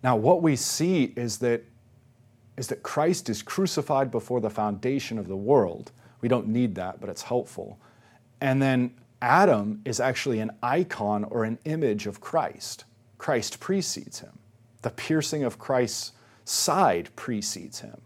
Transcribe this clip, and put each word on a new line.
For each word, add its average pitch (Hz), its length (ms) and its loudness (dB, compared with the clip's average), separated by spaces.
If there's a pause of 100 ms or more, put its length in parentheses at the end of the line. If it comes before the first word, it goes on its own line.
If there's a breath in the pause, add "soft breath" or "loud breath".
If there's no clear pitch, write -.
Now, 127 120 6
what 160 260 6
we 156 140 4
see 165 580 2
is 120 240 -4
that, 120 240 0 (920)
is 127 100 -6
that - 160 -8
Christ 156 480 0
is 104 100 -2
crucified 143 720 0
before 120 300 -2
the 107 100 -2
foundation 110 640 -2
of 98 120 -6
the 95 80 -6
world. 101 560 2 (280 soft breath)
We 120 80 -2
don't 117 200 2
need 113 260 2
that, 92 260 -8
but 101 80 -10
it's 90 140 -10
helpful. - 560 -6 (640 soft breath)
And 135 200 2
then 127 340 2 (260)
Adam 120 640 4
is 120 160 -4
actually 127 400 0
an 110 100 -2 (100)
icon 117 600 0
or 110 220 -2
an 113 120 -2 (100)
image 123 420 -2
of 98 120 -10
Christ. - 640 -4 (340)
Christ - 440 -2
precedes - 580 -4
him. - 180 -18 (460)
The - 80 -2
piercing 151 540 -2
of 117 160 -4
Christ's 127 500 0 (340 soft breath)
side 147 680 2
precedes - 640 -6
him. - 280 -16